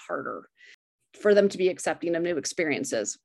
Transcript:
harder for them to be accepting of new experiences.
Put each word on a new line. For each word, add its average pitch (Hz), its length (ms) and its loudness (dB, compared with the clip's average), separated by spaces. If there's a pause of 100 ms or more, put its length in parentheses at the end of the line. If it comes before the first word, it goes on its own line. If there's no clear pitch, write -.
harder 123 400 -8 (720)
for 208 140 4
them 202 160 6
to - 80 -8
be 185 100 2
accepting 170 480 -2
of 165 60 0
new 175 160 -2
experiences. 135 880 -2